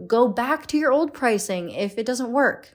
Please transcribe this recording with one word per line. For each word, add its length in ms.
go 200
back 420
to 100
your 120
old 220
pricing 580
if 280
it 80
doesn't 260
work, 420